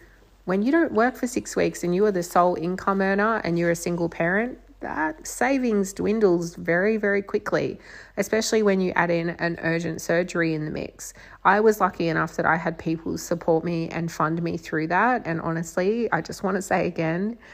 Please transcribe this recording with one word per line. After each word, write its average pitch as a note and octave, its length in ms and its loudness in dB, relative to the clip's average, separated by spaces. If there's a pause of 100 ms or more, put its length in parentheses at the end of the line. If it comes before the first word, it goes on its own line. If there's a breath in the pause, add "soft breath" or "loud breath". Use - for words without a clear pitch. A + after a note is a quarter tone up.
(460 soft breath)
when F#3+ 160 0
you A#3+ 100 2
don't D#4+ 220 2
work A#3+ 220 2
for B3 100 -6
six - 300 -4
weeks E3+ 280 0
and F3 120 0
you G3 100 4
are G#3+ 60 4
the F#3 100 0
sole F3+ 320 4
income F#3+ 480 -2
earner G3+ 360 2
and E3+ 200 -2
you're E3+ 140 2
a E3+ 40 2
single E3+ 340 -2
parent, G3 500 -2 (220)
that D#4 440 -6
savings B3 680 0
dwindles F3+ 640 2
very, F3 420 0
very G3+ 240 0
quickly, F3 580 0 (380 loud breath)
especially A3 440 2
when G3 200 4
you F#3 160 0
add E3+ 120 2
in E3+ 200 0
an E3+ 340 -2
urgent E3 380 -2
surgery E3+ 520 0
in D3+ 120 -4
the D3+ 60 -6
mix. - 420 -10 (320 loud breath)
I G3 160 6
was G#3+ 180 6
lucky F#3 300 0
enough D#3+ 260 0
that E3+ 100 0
I D#3 120 4
had E3 200 -4
people E3 400 -4
support E3 460 0
me E3 260 -2
and E3 220 -4
fund E3 320 0
me E3+ 140 -2
through D#3+ 300 -4
that. G#3+ 380 2
And E3 140 -2
honestly, F3+ 720 -2
I E3 80 0
just - 240 -10
wanna F#3+ 180 0
say F#3 240 0
again, F3 520 -2 (160 loud breath)